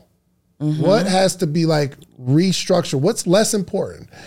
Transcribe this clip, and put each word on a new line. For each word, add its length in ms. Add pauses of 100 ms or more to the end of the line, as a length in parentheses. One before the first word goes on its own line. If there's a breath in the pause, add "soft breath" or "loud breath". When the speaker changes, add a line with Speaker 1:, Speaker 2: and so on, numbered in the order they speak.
(600)
Speaker 1:
Mm-hmm. 200
Speaker 2:
What 260
has 300
to 100
be, 180
like, 320 (240)
restructured? 800
What's 260
less 260
important? 560 (160 loud breath)